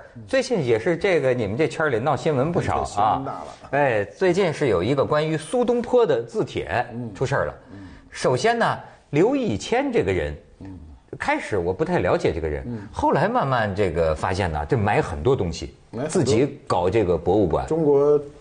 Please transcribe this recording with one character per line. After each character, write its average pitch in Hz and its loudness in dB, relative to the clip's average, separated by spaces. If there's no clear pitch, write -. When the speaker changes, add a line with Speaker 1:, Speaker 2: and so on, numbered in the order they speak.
Speaker 1:
最 262 0
近 226 -2
也 117 4
是 165 0
这 170 2
个 131 4
你 120 0
们 101 -4
这 151 2
圈 160 -2
儿 - 0
里 170 0
闹 147 0
新 156 0
闻 135 0
不 170 0
少 76 -2
啊。 - -2
Speaker 2:
嗯， - -4
这 - -6
新 104 0
闻 107 2
大 127 -8
了。 78 -12
Speaker 1:
哎， 131 2
最 180 0
近 175 2
是 147 -2
有 92 2
一 117 2
个 135 2
关 151 0
于 156 0
苏 247 -2
东 240 2
坡 233 4
的 135 4
字 160 -4
帖 92 -2
出 139 -4
事 127 0
儿 87 0
了。 69 -6
Speaker 2:
嗯。 95 -18
嗯。 95 -18
Speaker 1:
首 131 0
先 233 2
呢， 151 0
刘 208 4
义 175 0
谦 254 -2
这 151 2
个 95 0
人， 73 -2
Speaker 2:
嗯。 92 -14
Speaker 1:
开 294 -2
始 - -4
我 87 0
不 160 -4
太 170 0
了 110 2
解 147 0
这 82 -6
个 78 -2
人， 71 -6
Speaker 2:
嗯。 120 -8
Speaker 1:
后 294 0
来 170 2
慢 233 0
慢 113 0
这 92 0
个 80 2
发 92 -2
现 90 -2
呢， 76 -4
这 139 2
买 107 2
很 82 -4
多 127 4
东 87 -2
西， - -10
Speaker 2:
买 117 -6
很 156 -4
多。 - -10
Speaker 1:
自 170 2
己 120 2
搞 92 0
这 110 4
个 87 2
博 90 2
物 104 4
馆。 73 0
Speaker 2:
中 160 0
国 143 4